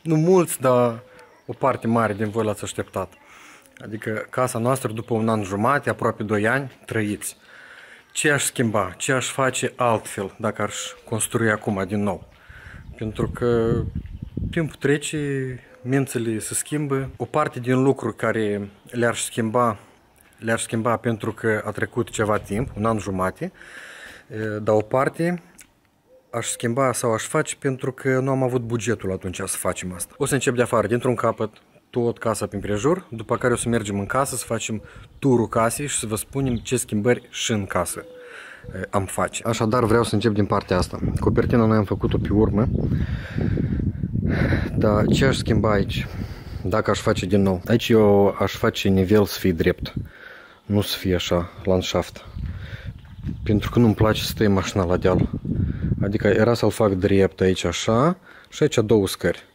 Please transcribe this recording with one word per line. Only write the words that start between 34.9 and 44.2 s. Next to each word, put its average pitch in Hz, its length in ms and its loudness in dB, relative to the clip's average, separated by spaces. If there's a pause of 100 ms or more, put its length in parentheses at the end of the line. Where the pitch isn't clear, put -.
turul 117 280 4
casei 117 400 0
și - 100 -4
să - 80 -4
vă 107 100 -4
spunem 135 400 -4
ce 120 220 -2
schimbări 117 520 0
și - 220 -4
în 104 140 0
casă, 87 400 -2 (680)
e, 95 140 -8
am 98 160 0
face. - 400 -4
Așadar, 117 380 2
vreau 117 200 4
să 110 100 -2
încep 107 180 2
din 101 140 2
partea 98 320 0
asta. - 220 -2 (200)
Copertina 117 460 2
noi 110 120 4
am 101 80 2
făcut-o - 320 -2
pe 98 140 -2
urmă, 101 360 4 (2000)